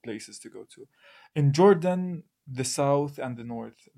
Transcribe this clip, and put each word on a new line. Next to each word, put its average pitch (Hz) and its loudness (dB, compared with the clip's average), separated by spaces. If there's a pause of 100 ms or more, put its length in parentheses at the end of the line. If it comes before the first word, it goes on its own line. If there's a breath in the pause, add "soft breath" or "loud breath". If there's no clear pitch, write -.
places 107 -12
to 113 -20
go 104 -16 (100)
to. - -20 (480 loud breath)
In 143 4
Jordan, 180 4 (200)
the 131 -8
south 143 0
and 123 -8
the 117 -14
north, 117 -12